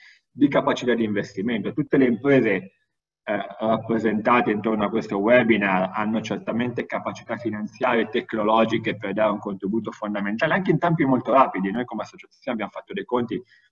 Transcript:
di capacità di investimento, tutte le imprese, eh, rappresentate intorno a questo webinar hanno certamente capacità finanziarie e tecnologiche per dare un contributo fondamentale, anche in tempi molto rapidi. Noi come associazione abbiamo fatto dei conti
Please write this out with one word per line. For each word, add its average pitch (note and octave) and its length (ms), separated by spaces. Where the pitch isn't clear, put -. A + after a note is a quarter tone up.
di C3+ 120
capacità C3 480
di A2+ 80
investimento, G#2 680
tutte D3+ 240
le C3+ 80
imprese, A#2+ 500
eh, G2+ 220
rappresentate A2+ 880
intorno G#2 340
a G2+ 60
questo G#2+ 300
webinar G2+ 720
hanno A2 280
certamente A2+ 680
capacità G#2+ 500
finanziarie A2 640
e G#2+ 80
tecnologiche A2 880
per G2 160
dare G#2+ 180
un G2+ 60
contributo G#2 540
fondamentale, G#2+ 640
anche F#3 160
in D#3 80
tempi E3 260
molto B2+ 260
rapidi. G2 400
Noi A#2+ 140
come G#2+ 160
associazione - 520
abbiamo G#2 180
fatto - 220
dei G2 120
conti A#2+ 340